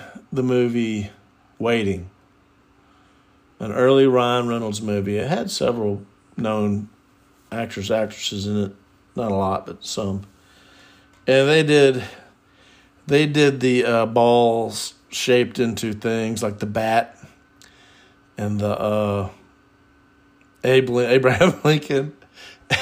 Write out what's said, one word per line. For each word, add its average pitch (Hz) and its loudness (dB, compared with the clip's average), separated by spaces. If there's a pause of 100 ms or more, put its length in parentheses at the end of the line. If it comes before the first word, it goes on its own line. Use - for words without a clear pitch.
(320)
the 131 -2
movie 120 -2 (480)
Waiting, 101 -2 (1500)
an 107 -8
early 135 4
Ryan 123 2
Reynolds 110 -6
movie. 101 -2
It 110 -4
had 202 -4
several 113 -2 (340)
known 104 -2 (640)
actors, 107 -8
actresses 107 -4
in 104 -2
it. 101 -2 (420)
Not 117 -4
a 98 -2
lot, 95 -2
but - -16
some. 98 -6 (1040)
And 135 4
they 156 4
did, 143 4 (1040)
they 147 4
did 143 2
the, 123 2
uh, 113 2
balls 117 2 (160)
shaped 123 0
into 113 -2
things 113 -4
like 104 -6
the 104 -6
bat 110 -2 (1200)
and 104 -4
the, 104 -2
uh, 104 -2 (1300)
Abe 127 4
Lin-, 120 0
<laughs> - 4
Abraham 135 4
Lincoln 147 0 (640)